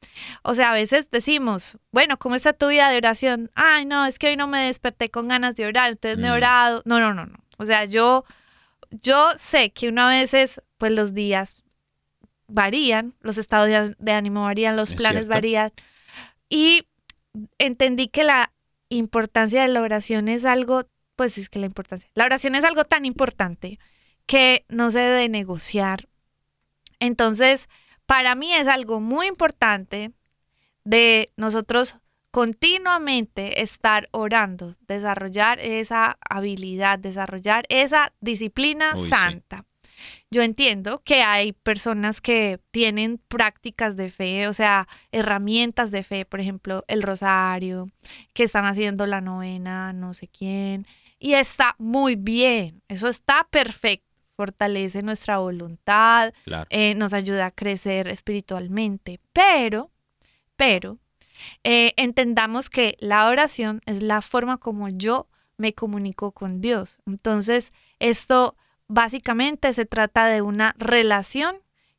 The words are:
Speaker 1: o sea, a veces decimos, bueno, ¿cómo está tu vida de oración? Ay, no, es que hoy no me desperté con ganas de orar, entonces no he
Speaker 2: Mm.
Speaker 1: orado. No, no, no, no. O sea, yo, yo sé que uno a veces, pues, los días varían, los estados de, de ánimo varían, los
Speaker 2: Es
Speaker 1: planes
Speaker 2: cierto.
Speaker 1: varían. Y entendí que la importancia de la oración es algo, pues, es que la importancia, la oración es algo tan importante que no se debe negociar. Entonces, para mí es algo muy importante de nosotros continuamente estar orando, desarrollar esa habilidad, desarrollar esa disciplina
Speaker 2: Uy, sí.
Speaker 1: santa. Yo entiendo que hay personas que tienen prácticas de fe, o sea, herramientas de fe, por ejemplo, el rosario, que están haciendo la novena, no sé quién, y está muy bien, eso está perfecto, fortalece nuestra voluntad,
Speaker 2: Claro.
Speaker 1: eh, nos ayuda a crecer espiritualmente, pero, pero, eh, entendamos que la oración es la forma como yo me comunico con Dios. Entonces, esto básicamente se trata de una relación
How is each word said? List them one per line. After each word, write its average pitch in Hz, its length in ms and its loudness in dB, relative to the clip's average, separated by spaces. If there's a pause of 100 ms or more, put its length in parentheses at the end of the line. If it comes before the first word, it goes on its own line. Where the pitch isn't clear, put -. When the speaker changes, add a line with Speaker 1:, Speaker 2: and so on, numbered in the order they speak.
(440)
Speaker 1:
o 247 120 -2
sea, 240 160 4
a - 20 2
veces 220 360 2
decimos, 233 680 -2 (140)
bueno, 277 260 4
¿cómo 247 180 -4
está 302 180 2
tu 285 140 0
vida 285 220 6
de 247 80 4
oración? 233 580 0
Ay, 302 300 4
no, 285 200 0
es 269 140 -4
que 294 80 2
hoy 294 80 2
no 285 120 -2
me 277 180 0
desperté 247 440 -4
con 233 200 -6
ganas 247 260 0
de 220 120 -4
orar, 240 240 2
entonces 220 280 -6
no 240 80 -2
he 247 40 0
Speaker 2:
Mm. - 60 2
Speaker 1:
orado. 240 480 4
No, 233 140 2
no, 220 140 2
no, 170 120 -8
no. - 120 -20 (220)
O 208 60 -8
sea, 214 200 2
yo, 240 380 4 (680)
yo 277 460 4
sé 240 340 2
que 240 180 -6
uno 240 140 0
a 247 60 6
veces, 262 520 2 (160)
pues, 220 140 0
los 214 220 0
días 196 500 -4 (840)
varían, 220 760 0
los 214 160 -6
estados 214 300 2
de, 214 300 2
de 214 140 -2
ánimo 208 320 -2
varían, 220 320 0
los 214 160 -2
Speaker 2:
Es - 60 -8
Speaker 1:
planes 220 280 0
Speaker 2:
cierto. 220 80 -4
Speaker 1:
varían. 220 380 0 (760)
Y 330 380 4 (680)
entendí 262 520 0
que 302 140 0
la 269 280 2 (380)
importancia 226 720 0
de 254 60 2
la 247 120 2
oración 214 480 -2
es 240 160 -2
algo, 254 400 0 (300)
pues, 247 240 -2
es 196 100 -12
que - 100 -12
la 196 60 -4
importancia, 190 480 -12
la 226 120 4
oración 262 300 0
es 277 80 0
algo 311 220 4
tan 294 200 0
importante 208 720 -4 (480)
que 254 420 4
no 233 220 0
se 240 80 2
debe 247 280 2
negociar. 190 800 -4 (920)
Entonces, 240 720 2 (360)
para 254 300 2
mí 320 180 -6
es 294 140 2
algo 233 320 0
muy 269 280 -2
importante 220 840 -2 (720)
de 226 540 4
nosotros 220 580 0 (360)
continuamente 269 1300 0
estar 214 500 0
orando, 202 640 -2 (120)
desarrollar 202 720 -2
esa 226 580 -2 (120)
habilidad, 196 680 -2
desarrollar 190 720 -4
esa 277 520 2
disciplina 269 760 -2
Speaker 2:
Uy, 180 80 -4
sí. 170 60 -4
Speaker 1:
santa. 185 560 0 (640)
Yo 240 140 0
entiendo 226 600 -2
que 262 200 4
hay 208 300 0
personas 214 680 -4
que 214 380 -2 (120)
tienen 226 560 -2
prácticas 220 720 -4
de 185 120 -6
fe, 190 380 -4
o 208 60 -4
sea, 202 340 2 (240)
herramientas 220 800 0
de 196 120 -4
fe, 190 220 -8
por 196 140 -10
ejemplo, 190 480 -6
el 214 140 -2
rosario, 185 880 -2 (440)
que 240 100 0
están 208 220 0
haciendo 202 420 -2
la 196 140 -4
novena, 185 720 -8
no 180 200 -10
sé - 140 -20
quién, 196 580 -6 (340)
y 285 140 -2
está 262 460 2
muy 247 360 0
bien, 220 720 0
eso 202 200 -6
está 277 420 0
perfecto, 233 560 0 (300)
fortalece 196 680 -4
nuestra 208 380 -4
voluntad, 202 920 2 (140)
Speaker 2:
Claro. - 240 -8
Speaker 1:
eh, 214 240 2
nos 202 200 -2
ayuda 196 340 -2
a 185 40 -10
crecer 190 560 -4
espiritualmente, 196 1120 -8 (140)
pero, 285 560 2 (640)
pero, 208 440 -2 (640)
eh, 233 340 4
entendamos 240 720 0
que 233 300 -2
la 214 280 2
oración 240 580 0
es 202 180 -4
la 214 180 0
forma 247 360 -2
como 208 320 -8
yo 208 380 -4 (300)
me 220 160 -2
comunico 202 580 -8
con 185 300 -10
Dios. 220 440 -4
Entonces, 214 680 -2 (260)
esto 247 560 2 (320)
básicamente 240 840 0
se 226 120 -2
trata 226 420 2
de 214 140 2
una 208 380 0
relación 233 800 0 (420)